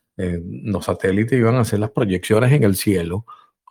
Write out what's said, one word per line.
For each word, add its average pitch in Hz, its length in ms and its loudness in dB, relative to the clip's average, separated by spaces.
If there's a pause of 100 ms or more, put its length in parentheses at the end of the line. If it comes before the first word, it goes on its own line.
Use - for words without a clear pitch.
(180)
Eh, 90 260 -4
los 98 400 -6
satélites 101 540 0
iban 113 160 2
a 127 60 2
hacer 107 180 0
las 104 120 -2
proyecciones 110 600 2
en 143 120 4
el 101 120 2
cielo 92 480 -2 (460)